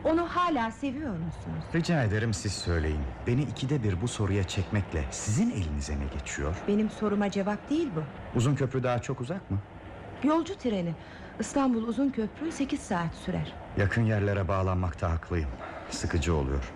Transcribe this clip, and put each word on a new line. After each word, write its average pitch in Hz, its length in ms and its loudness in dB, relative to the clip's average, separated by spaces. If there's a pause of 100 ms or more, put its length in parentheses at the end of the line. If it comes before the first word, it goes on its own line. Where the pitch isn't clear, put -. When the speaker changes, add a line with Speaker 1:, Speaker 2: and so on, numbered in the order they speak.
Speaker 1:
Onu 330 240 4
hala 320 440 2
seviyor 277 400 -4
musunuz? 160 520 -4 (120)
Speaker 2:
Rica 165 280 4
ederim 107 300 2
siz 98 200 -2
söyleyin. 78 480 0 (260)
Beni 123 140 4
ikide 135 420 0
bir 95 180 2
bu 120 60 0
soruya 101 360 2
çekmekle 87 680 0
sizin 170 400 2
elinize 73 480 -2
ne 71 60 -2 (140)
geçiyor? 71 360 -2 (120)
Speaker 1:
Benim 208 220 4
soruma 202 420 0
cevap 202 380 -2
değil 302 260 2
bu. 156 80 0 (340)
Speaker 2:
Uzun 131 180 4
köprü 135 280 0
daha 120 160 2
çok 131 220 -4
uzak 165 300 -4
mı? 98 60 2 (680)
Speaker 1:
Yolcu 320 340 2
treni. 180 360 0 (460)
İstanbul 247 440 2
Uzun 233 260 2
Köprü 262 420 -4
sekiz 285 280 -2
saat 170 360 -2
sürer. 170 380 -4 (240)
Speaker 2:
Yakın 117 240 4
yerlere 101 460 4
bağlanmakta 92 640 2
haklıyım. 80 380 0 (400)
Sıkıcı 82 460 2
oluyor. 67 400 0